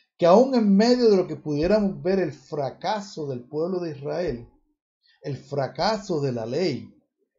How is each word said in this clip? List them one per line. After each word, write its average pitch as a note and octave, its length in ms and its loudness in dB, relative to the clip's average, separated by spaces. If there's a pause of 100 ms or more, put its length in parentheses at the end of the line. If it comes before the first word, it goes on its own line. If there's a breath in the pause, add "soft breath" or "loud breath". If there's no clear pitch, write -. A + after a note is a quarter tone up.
(180 soft breath)
que F3 80 4
aún B3+ 280 6
en G#3 220 4
medio A#3+ 340 6
de G3 60 6
lo E3+ 120 2
que D3+ 80 -8
pudiéramos D#3+ 640 -2
ver F#3+ 160 0
el D#3+ 140 -2
fracaso D#3+ 960 -8
del B2 160 -8
pueblo F3 360 -6
de E3 120 -8
Israel, C#3+ 560 -8 (720 soft breath)
el C#3+ 140 -8
fracaso D#3+ 840 -4
de C3+ 120 -2
la A2+ 120 -6
ley, C3 480 -4 (460)